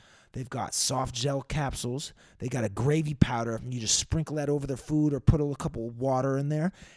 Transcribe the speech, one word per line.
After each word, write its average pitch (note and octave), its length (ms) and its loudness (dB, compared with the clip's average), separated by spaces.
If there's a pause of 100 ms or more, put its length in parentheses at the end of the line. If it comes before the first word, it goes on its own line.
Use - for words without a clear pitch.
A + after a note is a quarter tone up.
(320)
They've B2 180 -8
got A2+ 240 -4
soft C3 400 0
gel C3+ 280 -2
capsules. C3+ 720 -4 (260)
They C3 100 -6
got B2 160 -2
a G#2 40 0
gravy D3 460 2
powder, A#2 420 0
and B2 160 -8
you B2 80 -4
just - 180 2
sprinkle D#3 380 -2
that C#3+ 140 0
over C#3+ 160 0
their C3+ 100 -4
food D3+ 380 2
or B2+ 60 -4
put D#3 200 6
a D3 40 2
little C#3+ 100 -2
couple B2 320 -6
of A#2 120 -10
water C3 380 2
in C#3+ 120 -2
there, D3+ 240 0 (240)